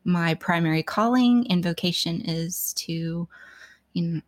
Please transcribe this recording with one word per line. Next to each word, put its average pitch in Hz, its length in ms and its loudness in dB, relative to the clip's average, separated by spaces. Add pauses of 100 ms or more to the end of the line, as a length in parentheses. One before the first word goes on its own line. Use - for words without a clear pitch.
my 170 300 2
primary 160 500 0
calling 240 680 4
and 180 140 2
vocation 170 580 -2
is 165 580 -4
to, 165 480 -4 (640)
you 175 80 -2
know, 165 260 -2